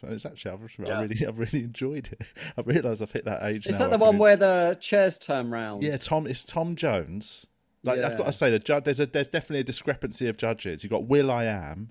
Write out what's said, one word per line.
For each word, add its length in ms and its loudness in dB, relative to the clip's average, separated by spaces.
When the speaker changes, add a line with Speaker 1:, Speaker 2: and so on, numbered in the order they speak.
Speaker 1:
And 80 -10
it's 120 -8
actually, 280 -10
I've, 160 -12
just, 100 -18
I 80 -10
Speaker 2:
Yeah. 140 -4
Speaker 1:
really, 260 -2
<laughs> 0 -
I've 140 -6
really 240 -2
enjoyed 480 -8
it. 280 -14
<laughs> 160 -14
I've 120 -4
realised 340 0
I've 80 -6
hit 140 -6
that 180 -4
age 240 -4
Speaker 3:
Is 140 0
Speaker 1:
now 80 2
Speaker 3:
that 20 0
the 80 4
Speaker 1:
where 80 6
I 40 10
Speaker 3:
one 40 6
Speaker 1:
can 60 4
Speaker 3:
where 160 10
the 440 4
chairs 380 2
turn 320 -2
round? 320 -6
Speaker 1:
Yeah, 140 -2
Tom, 320 0
it's 160 -4
Tom 320 -4
Jones. 720 -4
Like, 140 2
I've 140 0
Speaker 3:
Yeah. 60 -4
Speaker 1:
gotta 140 0
say, 200 4
the 80 4
ju-, 200 2
there's 200 0
a, 60 2
there's 220 -2
definitely 300 -4
a 60 -2
discrepancy 640 -4
of 80 -4
judges. 480 -4
You've 80 -6
got 140 -2
will.i.am, 840 0